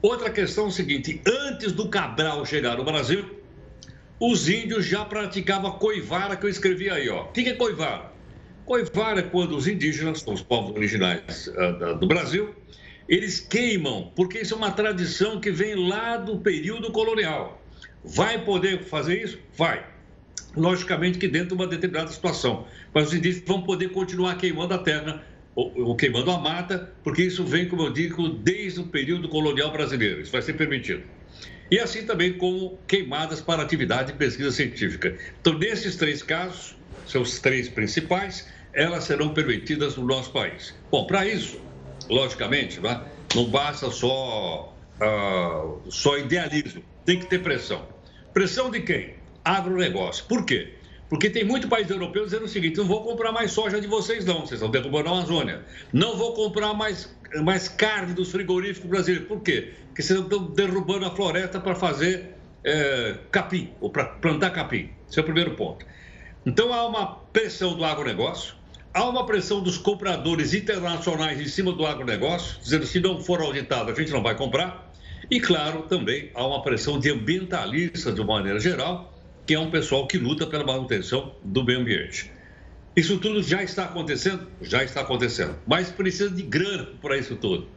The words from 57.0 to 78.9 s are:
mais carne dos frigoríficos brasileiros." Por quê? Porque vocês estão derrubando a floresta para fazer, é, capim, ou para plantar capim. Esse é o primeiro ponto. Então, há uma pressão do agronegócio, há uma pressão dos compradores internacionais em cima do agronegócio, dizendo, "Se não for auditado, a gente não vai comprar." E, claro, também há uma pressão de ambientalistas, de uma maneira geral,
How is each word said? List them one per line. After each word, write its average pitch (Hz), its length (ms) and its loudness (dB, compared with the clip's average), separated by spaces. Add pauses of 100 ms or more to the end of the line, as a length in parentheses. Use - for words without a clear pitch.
mais 180 260 2
carne 202 460 0
dos 180 160 0
frigoríficos 185 580 -2
brasileiros." 180 400 2
Por 208 120 -4
quê? 117 320 0 (160)
Porque - 140 -10
vocês 190 160 4
estão 185 280 0
derrubando 190 580 0
a 180 100 -2
floresta 185 460 -2
para 185 160 0
fazer, 175 540 0 (340)
é, 135 520 2 (140)
capim, 180 400 0 (100)
ou - 100 -2
para 139 160 0
plantar 160 440 2
capim. 139 400 -4 (180)
Esse - 120 0
é - 20 4
o - 20 4
primeiro 160 280 2
ponto. - 340 -6 (580)
Então, 233 280 4
há 233 120 2
uma 220 320 -2
pressão 185 600 0
do 160 80 0
agronegócio, 143 720 -2 (380)
há 214 160 2
uma 247 160 0
pressão 202 380 0
dos 180 160 0
compradores 165 720 0
internacionais 170 880 0
em 151 60 -4
cima 185 260 0
do 156 140 0
agronegócio, 131 720 -2
dizendo, 135 260 0
"Se 180 120 0
não 180 220 2
for 175 200 0
auditado, 135 520 -2
a - 20 -2
gente 156 160 -2
não 131 120 2
vai 110 120 2
comprar." 139 560 -2 (400)
E, 247 80 4
claro, 156 440 2
também 143 520 -2
há 120 100 -2
uma 135 180 0
pressão 139 360 0
de 143 120 4
ambientalistas, 151 1040 0
de 95 60 -2
uma 107 140 2
maneira 98 240 0
geral, 170 540 0 (340)